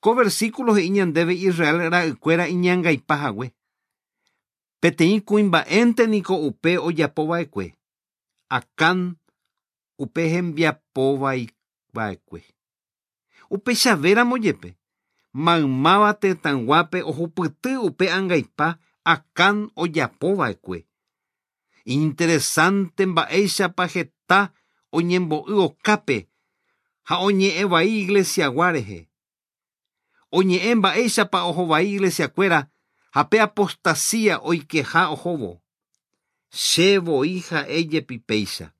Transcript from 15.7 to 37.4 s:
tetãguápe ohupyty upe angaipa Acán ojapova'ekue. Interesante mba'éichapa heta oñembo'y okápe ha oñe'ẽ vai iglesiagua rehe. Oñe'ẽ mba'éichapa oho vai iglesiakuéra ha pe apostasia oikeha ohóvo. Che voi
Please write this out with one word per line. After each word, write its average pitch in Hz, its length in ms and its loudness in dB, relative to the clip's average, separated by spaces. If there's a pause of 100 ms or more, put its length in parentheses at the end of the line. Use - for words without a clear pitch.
tetãguápe 165 880 -2
ohupyty 165 720 -6
upe 185 340 -2
angaipa 170 680 -2 (260)
Acán 190 720 0
ojapova'ekue. 151 1120 -4 (1000)
Interesante 165 1200 0
mba'éichapa 180 800 0
heta 185 680 0 (380)
oñembo'y 170 600 0
okápe 185 760 0 (800)
ha 175 120 -2
oñe'ẽ 190 480 2
vai 175 200 2 (120)
iglesiagua 175 720 0
rehe. 101 340 -8 (1300)
Oñe'ẽ 185 420 2
mba'éichapa 196 680 0
oho 175 220 -2
vai 170 280 0
iglesiakuéra 180 760 0 (440)
ha 143 160 2
pe 220 100 4
apostasia 208 1000 0
oikeha 160 680 -2
ohóvo. 135 520 -8 (920)
Che 190 440 2
voi 170 420 -2 (100)